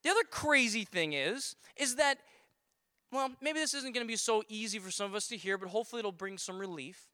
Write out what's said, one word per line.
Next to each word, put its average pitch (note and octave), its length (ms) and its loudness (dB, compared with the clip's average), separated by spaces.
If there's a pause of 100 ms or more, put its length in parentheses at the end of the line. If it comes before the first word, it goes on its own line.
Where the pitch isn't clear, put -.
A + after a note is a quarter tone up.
the G#4 80 2
other A4 140 6
crazy A#3+ 600 4
thing D#3+ 300 0
is, E3 420 -2 (180)
is B3 220 -2
that, C#4 280 4 (840)
well, C4 300 -2
maybe D4+ 180 0
this D#4 160 0
isn't C4+ 180 -4
gonna A#3+ 120 -2
be A3+ 120 -2
so G#3+ 320 2
easy G#3+ 300 -4
for F#3+ 120 -8
some G3+ 160 -2
of G3 80 -6
us G#3 140 -2
to A#3+ 80 -8
hear, F#3+ 220 -2
but F#3 120 -8
hopefully A3+ 300 -4
it'll G#3 120 -2
bring F#3+ 260 -8
some F#3 200 -8
relief F3+ 560 -10